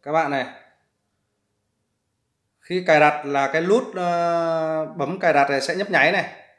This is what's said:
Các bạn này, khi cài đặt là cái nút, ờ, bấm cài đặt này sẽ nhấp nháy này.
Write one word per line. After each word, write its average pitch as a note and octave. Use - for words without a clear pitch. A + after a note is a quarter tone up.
Các C#3+
bạn D#3
này, C3+
khi F3+
cài D#3
đặt D3
là C#3
cái D#3+
nút, G#3
ờ, E3+
bấm D#3
cài F3
đặt C#3
này C#3
sẽ D#3+
nhấp G3
nháy D#3
này. -